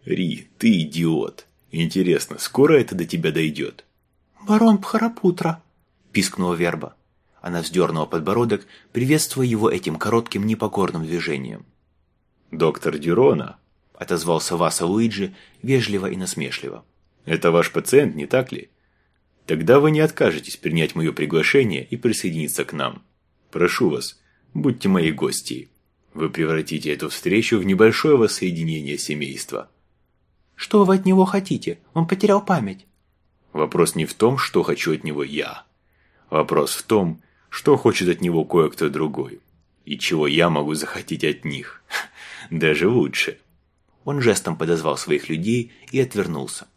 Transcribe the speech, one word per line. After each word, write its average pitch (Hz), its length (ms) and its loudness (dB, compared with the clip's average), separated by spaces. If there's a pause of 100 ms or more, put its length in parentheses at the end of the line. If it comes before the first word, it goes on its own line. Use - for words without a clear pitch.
«Ри, 85 440 -4 (100)
ты 107 240 4
идиот! 78 640 -4 (260)
Интересно, 85 680 0
скоро 143 420 4
это 104 140 -4
до 87 100 -4
тебя 82 280 -2
дойдёт?» 78 520 -4 (640)
«Барон 214 320 6
Пхарапутра!» 190 840 -2 (500)
пискнула 90 420 -2
Верба. 85 400 -4 (480)
Она 87 180 -6
вздёрнула 80 460 0
подбородок, 101 600 -2 (260)
приветствуя 131 540 0
его 110 240 2
этим 82 260 -4
коротким 107 500 -2
непокорным 98 580 -2
движением. 76 640 -6 (840)
«Доктор 80 480 -2
Дюрона!» 85 600 2 (360)
отозвался 87 640 -2
Васа 82 300 0
Луиджи 98 480 -2 (280)
вежливо 101 440 0
и 92 100 -6
насмешливо. 82 680 -8 (400)
«Это 82 260 2
ваш 85 220 4
пациент, 120 420 4
не 73 120 -8
так 127 260 0
ли? - 160 -12 (800)
Тогда 82 340 4
вы 151 100 4
не 156 100 2
откажетесь 139 560 0
принять 80 380 -2
моё 80 180 0
приглашение 76 720 0
и - 120 -8
присоединиться 80 680 -4
к - 80 -12
нам. 69 300 -6 (480)
Прошу 87 400 0
вас, - 300 -8 (320)
будьте 139 360 -2
моей 85 240 2
гостьей. 67 560 -6 (440)
Вы 76 160 -4
превратите 78 640 -4
эту 73 160 -6
встречу 110 500 0
в 90 60 -2
небольшое 110 520 4
воссоединение 82 840 0
семейства». 69 720 -8 (840)
«Что - 300 4
вы 190 120 4
от 190 100 0
него 190 180 6
хотите? 185 540 -4 (160)
Он 165 120 2
потерял 196 380 2
память». 104 420 -2 (680)
«Вопрос 78 420 2
не 80 120 -2
в - 80 -12
том, 127 240 2
что - 240 0
хочу 80 300 -2
от 76 100 -4
него 71 220 -4
я», - 400 -8 (680)
вопрос 78 400 2
в - 80 -10
том, 90 400 0 (260)
что - 280 2
хочет 95 320 2
от 85 120 0
него 85 240 0
кое-кто 80 440 2
другой. 73 500 -4 (460)
И 73 120 -8
чего 76 300 0
я 82 240 4
могу 76 240 -2
захотеть - 480 -8
от 78 220 -4
них. 69 360 -10 (360)
<laughs> - 340 -18
Даже 80 380 2
лучше. 110 500 0 (640)
Он 143 160 -4
жестом 98 360 0
подозвал 80 400 -2
своих - 320 -2
людей 113 420 -2 (220)
и 131 80 -2
отвернулся. 85 640 -4 (100)